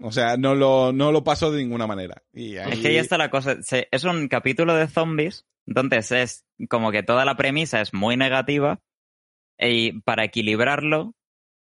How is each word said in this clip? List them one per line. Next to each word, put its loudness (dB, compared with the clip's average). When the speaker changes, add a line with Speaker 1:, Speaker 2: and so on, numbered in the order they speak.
Speaker 1:
o -10
sea, 0
no 2
lo, 4
no 2
lo 4
paso 0
de -2
ninguna -4
manera. -8
Y -12
Speaker 2:
Es -8
Speaker 1:
ahí -4
Speaker 2:
que 2
ya 4
está -2
la 0
cosa, -2
se, -2
es -2
un 0
capítulo 0
de 2
zombies, -2
entonces 0
es -2
como 0
que 0
toda 2
la 0
premisa 0
es -4
muy 0
negativa 0
y 0
para 0
equilibrarlo 0